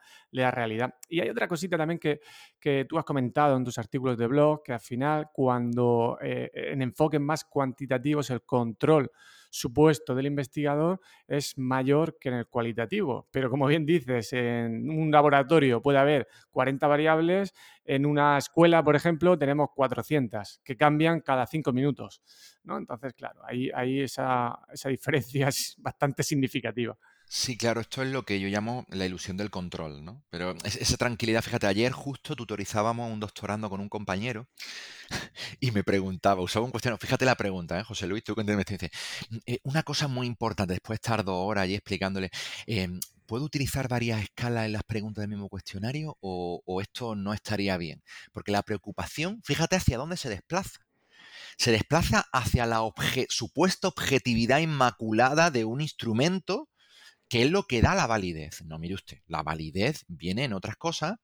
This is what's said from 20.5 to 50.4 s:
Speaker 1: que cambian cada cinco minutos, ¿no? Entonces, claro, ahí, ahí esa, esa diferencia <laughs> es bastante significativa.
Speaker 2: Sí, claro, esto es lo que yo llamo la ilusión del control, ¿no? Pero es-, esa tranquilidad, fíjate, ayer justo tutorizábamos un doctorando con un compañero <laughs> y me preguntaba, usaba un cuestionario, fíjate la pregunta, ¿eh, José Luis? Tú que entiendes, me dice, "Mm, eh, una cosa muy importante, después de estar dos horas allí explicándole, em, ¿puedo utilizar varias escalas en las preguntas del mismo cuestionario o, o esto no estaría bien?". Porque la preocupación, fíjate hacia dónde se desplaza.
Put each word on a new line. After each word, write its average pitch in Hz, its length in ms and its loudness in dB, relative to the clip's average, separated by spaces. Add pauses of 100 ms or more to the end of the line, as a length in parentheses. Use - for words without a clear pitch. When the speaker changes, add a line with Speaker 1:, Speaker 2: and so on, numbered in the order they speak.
Speaker 1:
que 127 120 -8
cambian 151 440 4
cada 127 260 0
cinco 147 260 -2
minutos, 123 500 -2 (420)
¿no? 185 140 -6
Entonces, 123 360 -10
claro, - 300 -14
ahí, 123 300 -4
ahí 131 260 -2
esa, 127 580 -2 (140)
esa - 160 -8
diferencia 135 600 0
<laughs> - 0 -
es - 300 -2
bastante 139 440 -2
significativa. 120 760 -2 (320)
Speaker 2:
Sí, - 280 -4
claro, 113 240 0
esto 131 220 -8
es 131 100 -4
lo 131 120 -4
que 101 140 -2
yo 98 100 -2
llamo 110 400 -4
la 95 160 -4
ilusión 92 320 -6
del 104 140 -6
control, 82 540 -10
¿no? 107 260 -16
Pero 90 320 -6
es-, 101 140 -4
esa 120 200 0
tranquilidad, 113 460 0
fíjate, 117 240 -2
ayer 107 240 2
justo 135 460 -10
tutorizábamos 113 760 -4
un 110 60 -8
doctorando 104 500 -6
con 95 120 -8
un 101 80 -8
compañero 107 600 -6 (640)
<laughs> - 500 -12
y 123 120 0
me 101 100 0
preguntaba, 95 580 2
usaba 107 240 0
un 127 60 -6
cuestionario, 117 280 -2
fíjate - 260 -2
la 127 100 4
pregunta, 92 460 -4
¿eh, - 20 -4
José 101 240 -8
Luis? 98 160 -4
Tú 104 140 -6
que 110 60 -2
entiendes, 101 280 0
me 104 60 -6
dice, 87 140 -8 (400)
"Mm, 113 160 -10
eh, 123 180 -4
una 143 180 0
cosa 147 240 -4
muy 123 220 -4
importante, 104 460 -2
después 107 260 -6
de - 20 -14
estar 107 220 0
dos 95 120 -2
horas 98 280 0
allí 95 100 -2
explicándole, 95 560 -4 (360)
em, 92 340 -4 (260)
¿puedo 120 180 -6
utilizar 139 440 -4
varias 117 340 -2
escalas 117 440 -4
en 107 60 -4
las 104 120 -6
preguntas 107 380 -6
del 104 80 -6
mismo 101 180 -8
cuestionario 123 720 -8
o, 90 440 -6
o 92 160 -4
esto 110 360 -8
no 101 180 -4
estaría 98 420 -2
bien?". 85 280 -8 (280)
Porque 104 200 -6
la 101 100 2
preocupación, 127 800 -8
fíjate 156 320 0
hacia 127 240 -2
dónde 160 180 -8
se 139 120 -8
desplaza. - 580 -6 (680)